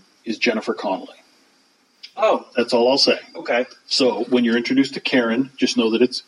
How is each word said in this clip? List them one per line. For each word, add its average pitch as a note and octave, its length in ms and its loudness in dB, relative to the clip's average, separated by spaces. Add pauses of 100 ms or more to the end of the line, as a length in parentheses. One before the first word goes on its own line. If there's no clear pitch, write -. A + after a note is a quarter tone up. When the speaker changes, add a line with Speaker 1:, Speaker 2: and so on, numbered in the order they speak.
(240)
Speaker 1:
is A2+ 140 -8
Jennifer A2 360 -2
Connelly. F#2 440 -8 (960)
Speaker 2:
Oh. A3 400 0
Speaker 1:
That's A#3+ 180 0
all A#3 160 4
I'll - 80 4
say. - 220 2 (160)
Speaker 2:
Okay. - 300 -2 (220)
Speaker 1:
So B2 420 0
when B2 160 2
you're A#2 100 2
introduced C3 380 0
to - 80 -10
Karen, A#2+ 560 0
just - 180 -2
know A#2 140 2
that A2+ 120 0
it's - 260 0